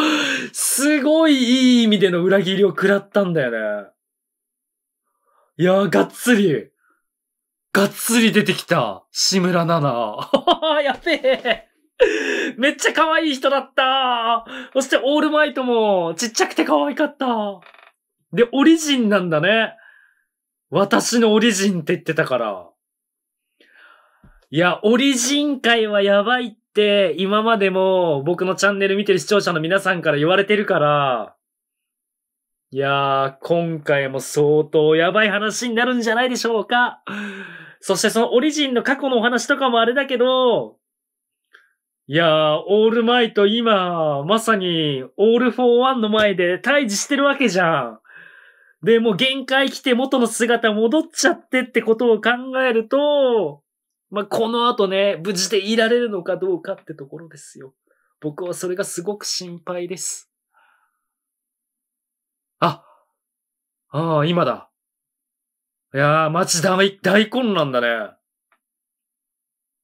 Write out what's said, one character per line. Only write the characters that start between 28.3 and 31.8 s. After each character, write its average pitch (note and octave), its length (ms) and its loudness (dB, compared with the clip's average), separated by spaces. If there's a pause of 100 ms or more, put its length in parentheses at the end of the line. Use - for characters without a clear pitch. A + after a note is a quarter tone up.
の F#3 120 -2
チ G3 100 0
ャ G3+ 60 2
ン G3 60 -6
ネ G3 100 0
ル G3 80 0
見 G3+ 100 -2
て G3 80 2
る F3+ 40 2
視 - 80 -6
聴 G3+ 140 2
者 F3+ 140 -2
の D#3 60 -2
皆 F3+ 200 0
さ F#3 140 -2
ん E3 80 -4
か D#3 100 0
ら C#3+ 60 0
言 D3+ 100 2
わ F#3 80 4
れ G3 80 2
て G#3 100 0
る G#3 120 0
か F#3+ 120 0
ら。 C#3+ 560 0 (1400)